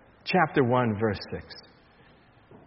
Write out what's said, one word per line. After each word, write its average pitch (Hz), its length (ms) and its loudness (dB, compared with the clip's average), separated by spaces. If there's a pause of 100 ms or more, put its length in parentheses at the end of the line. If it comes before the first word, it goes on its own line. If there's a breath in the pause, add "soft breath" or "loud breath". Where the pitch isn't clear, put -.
(260)
chapter 156 400 2
one, 117 340 0
verse 107 200 0 (120)
six. - 140 -12 (1200)